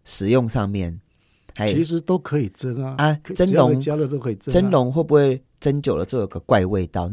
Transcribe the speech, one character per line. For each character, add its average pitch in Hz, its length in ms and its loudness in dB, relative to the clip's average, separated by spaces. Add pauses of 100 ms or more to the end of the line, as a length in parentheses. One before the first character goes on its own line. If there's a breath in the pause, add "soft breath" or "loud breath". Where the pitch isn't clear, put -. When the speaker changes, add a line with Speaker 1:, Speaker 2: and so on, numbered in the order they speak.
Speaker 1:
使 - 260 -4
用 120 200 4
上 107 180 -2
面， 92 320 -6 (560 soft breath)
还 107 160 -2
Speaker 2:
其 156 120 2
实 165 180 -4
都 185 160 0
可 147 220 -2
以 110 100 -2
蒸 127 340 -6
啊， 131 140 -8
Speaker 1:
啊， 151 260 2
Speaker 2:
可 - 80 -14
以， 185 40 -10
Speaker 1:
蒸 180 180 2
笼， - 0 -
Speaker 2:
只 - 20 4
要 127 120 6
会 147 100 2
加 143 180 -2
热 151 120 -2
都 143 100 -4
可 127 140 -4
以 104 40 -4
蒸 - 160 -8
啊。 - 20 -4
Speaker 1:
蒸 185 180 2
笼 127 200 2
会 160 120 0
不 151 100 -2
会 139 280 4 (180)
蒸 143 200 0
久 135 160 0
了 78 80 -2
之 110 120 -8
后 120 80 -2
有 98 40 -6
个 - 120 -10
怪 98 260 2
味 92 220 -2
道？ 90 260 -4